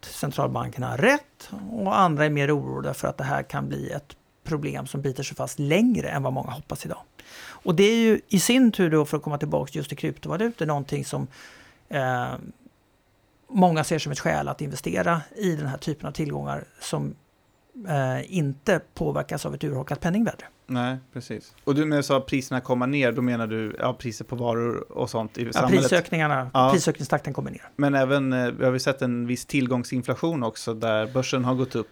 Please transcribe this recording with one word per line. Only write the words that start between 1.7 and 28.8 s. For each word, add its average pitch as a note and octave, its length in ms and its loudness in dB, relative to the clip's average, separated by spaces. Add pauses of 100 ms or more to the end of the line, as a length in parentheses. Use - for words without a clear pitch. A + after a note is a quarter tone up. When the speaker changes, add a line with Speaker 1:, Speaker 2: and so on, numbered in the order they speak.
Speaker 1:
och G3+ 280 0
andra D3+ 260 4
är D#3 40 4
mer C#3+ 300 2
oroliga C3+ 340 -4
för C#3 140 -4
att C#3 100 -4
det C#3+ 60 -6
här C#3 200 -2
kan C#3 260 -6
bli C#3 220 -6
ett - 240 -10 (280)
problem C#3+ 440 -4
som C#3 140 -6
biter C#3 220 -2
sig - 140 -8
fast C3 220 -6
längre D#3+ 500 2
än C#3+ 140 -2
vad C3 100 -2
många C3+ 180 -6
hoppas - 340 -8
idag. - 160 -8 (440)
Och - 300 -2
det F#3+ 80 6
är A3 120 6
ju A3+ 320 6
i F#3+ 120 4
sin A#3+ 320 6
tur F3+ 200 4
då, D#3 140 4
för D3+ 120 -4
att D3 60 -6
komma D3 140 -4
tillbaka D3 360 -2
just D3 160 -6
till C#3+ 80 -10
kryptovalutor, D#3+ 680 -4
någonting C#3+ 400 -2
som, C#3 220 -4 (600)
eh, B2+ 380 -2 (1200)
många F3+ 340 4
ser D#3+ 160 -2
som C#3+ 120 -6
ett C#3 80 -6
skäl D3 280 0
att C3+ 140 -6
investera E3+ 600 -2 (140)
i F#3 200 0
den D3 120 -4
här C3 100 -4
typen D3+ 300 -6
av C#3+ 40 -8
tillgångar C#3+ 520 -4 (160)
som, D3 360 -4 (720)
eh, C3+ 500 -2
inte D3 420 2 (140)
påverkas D3 520 -4
av C#3+ 100 -6
ett - 80 -10
urholkat C#3 380 -4
penningvärde. F#3+ 420 0 (260)
Speaker 2:
Nej, B2+ 280 -2 (160)
precis. - 400 -10 (100)
Och C#3 120 2
du, D3+ 100 4
när D3+ 120 2
du C#3+ 60 2
sa C#3+ 140 4
att C3 80 0
priserna C3 360 -2
kommer B2 260 0
ner, C3+ 240 2
då B2 100 0
menar A#2 260 0
du, A2 320 -4
ja, B2 140 0
priser - 320 -8
på B2+ 100 -8
varor A#2 560 -2
och B2 180 -2
sånt A2 280 -6
i A#2 80 -4
Speaker 1:
Ja, A#2 80 -6
Speaker 2:
samhället? B2+ 280 4
Speaker 1:
prisökningarna, D3 720 2
Speaker 2:
Ja. C3 180 6
Speaker 1:
prisökningstakten D3 640 2
kommer C#3 180 -6
ner. - 240 -16
Speaker 2:
Men C#3+ 200 2
även, C3+ 380 2
eh, B2 180 0
vi B2 140 0
har B2+ 60 6
vi B2+ 80 2
sett C3+ 220 0